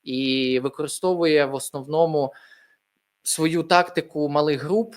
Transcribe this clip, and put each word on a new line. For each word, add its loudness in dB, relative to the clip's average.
і -2
використовує 0
в -4
основному -2
свою 0
тактику 2
малих 0
груп -2